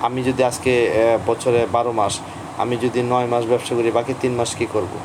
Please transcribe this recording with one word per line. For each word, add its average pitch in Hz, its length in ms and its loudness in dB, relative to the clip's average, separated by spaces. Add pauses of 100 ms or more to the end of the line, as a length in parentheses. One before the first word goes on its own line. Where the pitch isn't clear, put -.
আমি 127 220 -2
যদি 131 220 0
আজকে, 127 220 0 (140)
আহ, 87 80 2 (320)
বছরে 117 340 2 (120)
বারো 120 200 0
মাস, 107 220 0 (480)
আমি 120 140 0
যদি 117 240 0 (120)
নয় 123 200 2
মাস 120 200 0
ব্যবসা 120 220 0
করি, 117 160 2
বাকি 117 220 0 (100)
তিন 127 160 0
মাস 117 200 0
কী 117 160 -2
করব? 98 200 -2 (100)